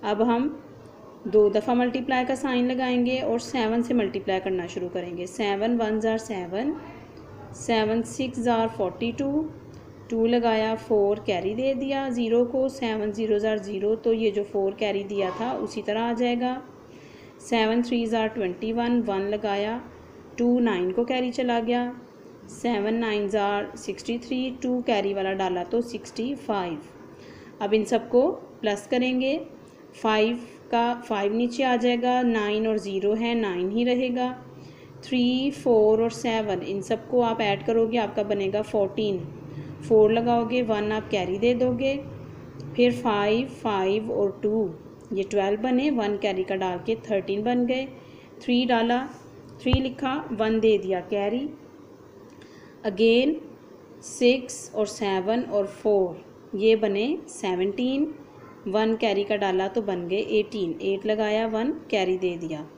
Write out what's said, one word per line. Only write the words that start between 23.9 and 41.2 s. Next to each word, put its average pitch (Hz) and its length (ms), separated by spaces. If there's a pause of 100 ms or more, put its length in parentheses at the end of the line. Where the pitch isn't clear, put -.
थ्री, 254 340
टू 247 300
कैरी 202 300
वाला 196 200
डाला 185 320
तो 233 180
सिक्सटी - 540
फ़ाइव। 175 440 (800)
अब 202 120
इन 220 120
सबको 247 420 (340)
प्लस 208 260
करेंगे, 254 520 (560)
फ़ाइव 220 440 (320)
का 240 280
फ़ाइव 202 360
नीचे 240 280
आ 254 120
जाएगा, 247 460
नाइन 220 460
और 214 120
ज़ीरो 202 340
है, 233 220
नाइन 190 360
ही 226 120
रहेगा। 247 460 (720)
थ्री, 254 500
फ़ोर 220 500
और 233 80
सेवन, 220 520
इन 196 180
सबको 226 400
आप 226 200
ऐड 196 240
करोगे, 226 320
आपका 208 280
बनेगा 202 380
फ़ोर्टीन। 202 560 (600)
फ़ोर 220 300
लगाओगे, 233 520
वन 208 280
आप 214 180
carry 185 280